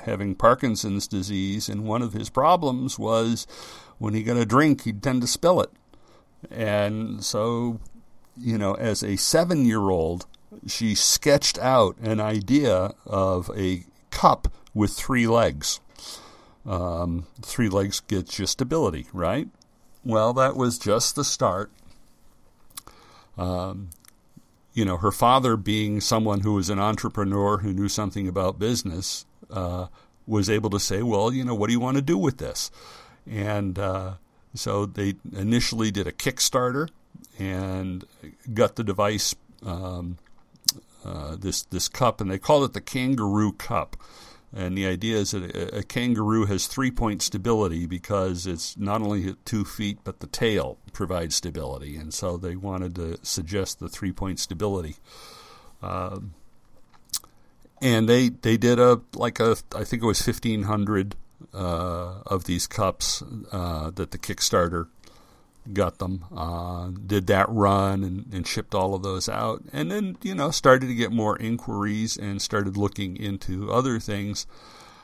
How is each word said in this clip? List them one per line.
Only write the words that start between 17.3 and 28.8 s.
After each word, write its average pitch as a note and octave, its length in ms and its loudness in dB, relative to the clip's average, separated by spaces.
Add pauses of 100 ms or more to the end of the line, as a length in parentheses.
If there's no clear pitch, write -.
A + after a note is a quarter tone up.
three - 260 0
legs G2 380 2
gets F#2 320 -2
you F#2+ 80 -2
stability, B2 640 0
right? F#2 360 -2 (560)
Well, A2+ 300 2
that C3 200 4
was B2 240 2
just - 380 2
the D3 80 0
start. G2+ 480 0 (1600)
Um, F#2 540 -4 (800)
you - 120 2
know, F#2 120 2
her F#2+ 160 2
father B2+ 440 4
being G#2 440 0
someone G#2+ 400 2
who G#2 140 2
was G2 140 0
an G2+ 120 -2
entrepreneur G2+ 800 0
who G2 140 -2
knew G2 160 0
something G2+ 380 -2
about F#2 320 -2
business, G2+ 640 -4 (240)